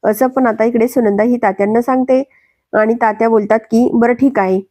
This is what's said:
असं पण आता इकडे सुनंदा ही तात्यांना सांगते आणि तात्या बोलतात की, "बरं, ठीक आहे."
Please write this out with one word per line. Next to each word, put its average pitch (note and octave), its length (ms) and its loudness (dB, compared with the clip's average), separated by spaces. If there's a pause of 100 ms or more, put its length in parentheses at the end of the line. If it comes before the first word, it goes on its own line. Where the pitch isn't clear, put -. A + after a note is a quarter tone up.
असं A3+ 240 0
पण B3+ 200 0
आता A3 160 -2
इकडे A#3 240 0
सुनंदा G#3+ 360 0
ही B3 140 0
तात्यांना G#3 440 0
सांगते C4 420 0 (500)
आणि A3 200 2
तात्या A3+ 360 0
बोलतात G#3+ 300 0
की, A3+ 340 0
"बरं, A#3+ 200 2
ठीक B3+ 260 0
आहे." F#3+ 200 0 (120)